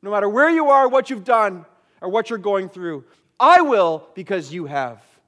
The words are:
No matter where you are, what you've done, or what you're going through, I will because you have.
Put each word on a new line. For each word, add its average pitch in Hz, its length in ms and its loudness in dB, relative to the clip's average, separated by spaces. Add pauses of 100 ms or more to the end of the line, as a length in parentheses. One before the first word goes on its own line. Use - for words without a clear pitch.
No 196 80 -10
matter 202 180 0
where 269 220 2
you 320 200 2
are, 269 180 4
what 262 200 0
you've 220 160 -10
done, 202 400 0 (360)
or 185 80 -10
what 220 220 -4
you're 233 100 -8
going 190 280 -2
through, 165 360 -12 (360)
I 339 220 6
will 185 520 0
because 175 380 -8
you 165 140 -10
have. 131 360 -8 (260)